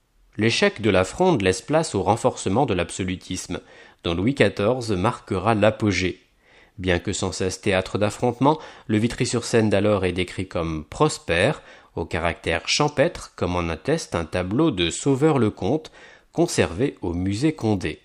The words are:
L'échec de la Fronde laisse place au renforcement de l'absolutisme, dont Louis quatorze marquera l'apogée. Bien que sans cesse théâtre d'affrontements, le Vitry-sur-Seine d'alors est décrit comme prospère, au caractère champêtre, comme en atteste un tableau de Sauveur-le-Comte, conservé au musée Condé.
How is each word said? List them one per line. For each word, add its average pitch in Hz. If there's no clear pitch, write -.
L'échec 117
de 107
la 92
Fronde 175
laisse 92
place 156
au 98
renforcement 110
de 107
l'absolutisme, 90
dont 85
Louis 98
quatorze 110
marquera 98
l'apogée. 104
Bien 90
que 98
sans 92
cesse 92
théâtre 95
d'affrontements, 123
le 107
Vitry-sur-Seine 113
d'alors 101
est 90
décrit 90
comme 80
prospère, 120
au 85
caractère 82
champêtre, 147
comme 90
en 87
atteste 101
un 85
tableau 101
de 117
Sauveur-le-Comte, 135
conservé 117
au 87
musée 101
Condé. 95